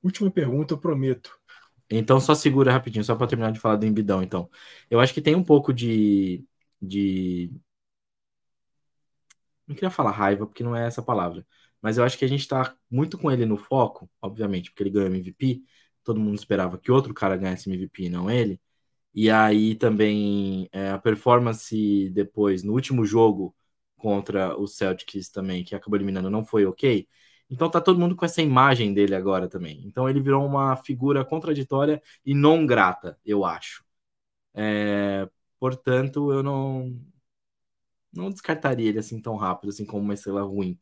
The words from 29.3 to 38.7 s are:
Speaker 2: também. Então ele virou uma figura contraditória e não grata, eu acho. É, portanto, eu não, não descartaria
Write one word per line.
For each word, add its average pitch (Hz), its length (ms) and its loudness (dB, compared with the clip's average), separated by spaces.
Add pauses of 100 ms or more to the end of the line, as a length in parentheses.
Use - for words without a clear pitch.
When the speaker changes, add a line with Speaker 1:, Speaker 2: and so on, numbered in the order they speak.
Speaker 2:
também. 80 380 -10
Então 127 240 -4
ele 139 100 0
virou 139 260 2
uma 135 300 0
figura 135 480 -2
contraditória 147 800 -2 (240)
e 143 100 0
não 151 300 6
grata, 95 600 2
eu 101 200 0
acho. - 400 -8 (680)
É, 101 760 -2 (280)
portanto, 135 760 -2
eu 135 100 0
não, 131 560 -6 (1120)
não 180 180 -8
descartaria 139 600 -2